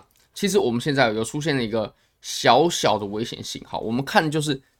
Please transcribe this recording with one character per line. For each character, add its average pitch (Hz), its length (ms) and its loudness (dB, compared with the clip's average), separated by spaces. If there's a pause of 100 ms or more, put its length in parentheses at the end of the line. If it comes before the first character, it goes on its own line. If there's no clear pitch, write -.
(360)
其 208 120 -2
实 196 120 2
我 120 100 2
们 120 100 0
现 147 140 -2
在 131 180 2
有 110 120 -2
出 147 180 -6
现 143 160 0
了 123 60 -2
一 117 40 -2
个 107 240 -2 (300)
小 139 480 4
小 131 260 0
的 104 120 -2
危 107 180 -6
险 - 180 -10
信 - 220 -10
号， - 140 -8
我 107 120 -4
们 131 140 -2
看 190 180 2
的 156 60 -2
就 156 100 0
是 147 220 -2 (180)